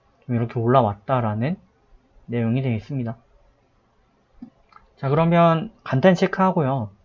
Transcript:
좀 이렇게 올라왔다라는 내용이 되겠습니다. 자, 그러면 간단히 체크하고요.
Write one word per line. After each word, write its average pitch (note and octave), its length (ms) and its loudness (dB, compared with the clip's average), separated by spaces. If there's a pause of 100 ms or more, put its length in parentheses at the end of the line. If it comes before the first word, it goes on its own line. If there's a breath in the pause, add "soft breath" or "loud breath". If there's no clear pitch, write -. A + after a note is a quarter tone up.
(260)
좀 B2 80 -4
이렇게 A#2 240 -4
올라왔다라는 A#2 1000 0 (680)
내용이 A#2+ 360 -2
되겠습니다. A#2+ 540 -6 (1800)
자, C3+ 120 -8
그러면 E3 600 2 (140)
간단히 F3 320 4
체크하고요. D#3+ 760 0 (140)